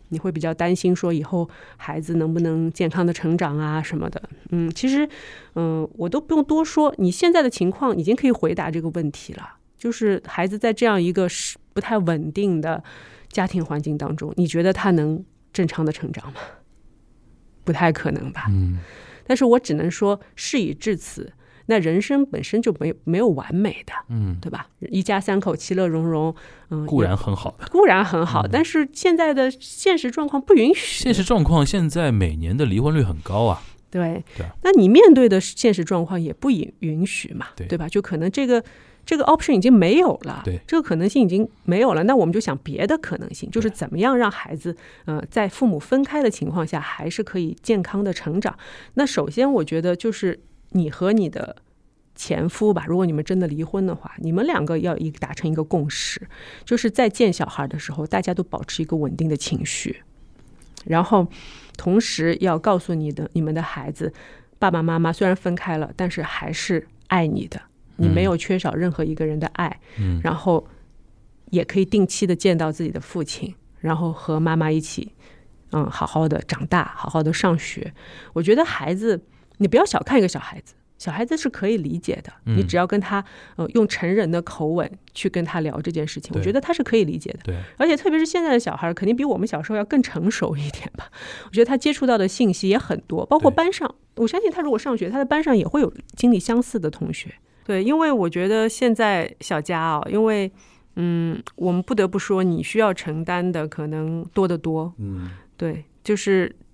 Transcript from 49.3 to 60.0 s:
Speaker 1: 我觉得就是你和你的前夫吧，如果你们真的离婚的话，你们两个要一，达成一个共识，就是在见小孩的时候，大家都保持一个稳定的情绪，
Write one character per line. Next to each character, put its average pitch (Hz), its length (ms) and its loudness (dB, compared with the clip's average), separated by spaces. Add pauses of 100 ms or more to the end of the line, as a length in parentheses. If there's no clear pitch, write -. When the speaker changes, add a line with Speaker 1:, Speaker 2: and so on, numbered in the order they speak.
Speaker 1:
我 214 120 2
觉 160 180 -2
得 175 140 0
就 226 160 -4
是 190 280 -4 (320)
你 175 180 2
和 180 240 0
你 202 160 2
的 - 260 -10 (580)
前 160 360 -2
夫 214 240 2
吧， 170 140 -2
如 170 100 0
果 185 80 2
你 165 80 0
们 151 100 -2
真 185 160 0
的 180 80 0
离 151 160 -4
婚 190 220 -2
的 170 100 -2
话， - 220 -14
你 165 160 -4
们 196 120 2
两 311 200 0
个 165 140 -2
要 175 180 -2
一， 160 140 -4
达 147 220 -10
成 160 160 -4
一 156 60 0
个 156 80 -2
共 151 260 -2
识， - 380 -8 (380)
就 240 100 0
是 233 160 0
在 247 180 4
见 214 220 2
小 170 140 -2
孩 - 220 -6
的 151 120 -8
时 147 140 -10
候， 151 120 -4
大 185 160 -2
家 180 120 -2
都 180 100 -2
保 - 220 -8
持 - 160 -8
一 160 40 -2
个 160 120 -4
稳 151 180 -2
定 160 140 0
的 151 80 0
情 - 280 -4
绪， - 380 -8 (840)